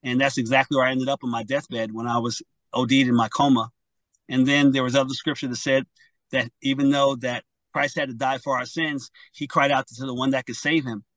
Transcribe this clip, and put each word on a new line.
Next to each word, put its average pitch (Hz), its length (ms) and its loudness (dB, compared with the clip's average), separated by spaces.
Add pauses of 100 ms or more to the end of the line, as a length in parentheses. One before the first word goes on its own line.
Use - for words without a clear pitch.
And 127 180 0
that's 139 160 2
exactly 135 400 2
where 127 80 4
I 131 60 0
ended 131 180 -2
up 139 140 -2
in 123 80 -4
my 117 100 -4
deathbed 113 500 -4
when 113 140 -6
I 120 140 0
was 117 240 -6 (280)
O 127 140 0
D'd 135 220 4
in 120 80 4
my 117 140 4
coma. 127 400 2 (600)
And 127 180 2
then 143 260 4
there 135 100 2
was 127 120 0
other 135 200 2
scripture 143 320 -4
that 123 80 -6
said 135 320 0 (440)
that 127 200 -4 (100)
even 135 300 2
though 139 240 4
that 123 300 -6 (280)
Christ 143 220 -2
had 143 140 -4
to 120 60 -10
die 131 220 -2
for 131 200 -2
our 123 80 -4
sins, 147 460 -6 (200)
he 147 160 -10
cried 143 240 2
out 131 160 0
to 120 180 -12
the 131 80 -6
one 127 180 0
that 131 140 -2
could 117 120 -10
save 151 260 0
him. 113 220 -8 (120)